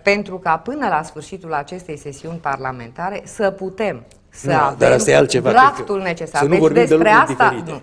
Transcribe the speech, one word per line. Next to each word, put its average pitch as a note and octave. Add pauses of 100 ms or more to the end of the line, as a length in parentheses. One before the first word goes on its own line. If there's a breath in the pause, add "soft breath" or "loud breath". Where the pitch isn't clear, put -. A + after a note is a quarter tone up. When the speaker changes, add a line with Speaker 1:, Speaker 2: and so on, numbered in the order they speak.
Speaker 1:
pentru G3+
ca E3
până B3
la D#3+
sfârșitul E3
acestei D#3
sesiuni D3+
parlamentare C3
să G3+
putem F#3+ (240)
să -
Speaker 2:
Nu, E3
Speaker 1:
avem C#3
Speaker 2:
dar B2+
asta A#2+
e C#3
altceva, B2+
Speaker 1:
draftul C4
Speaker 2:
cred G3+
că G3
Speaker 1:
necesar. E3+
Speaker 2:
să C#3+
nu D3
Speaker 1:
Deci E3+
Speaker 2:
vorbim D#3
de -
Speaker 1:
despre E3
Speaker 2:
lucruri C4+
Speaker 1:
asta, A#3+
Speaker 2:
diferite. E3
Speaker 1:
nu, D3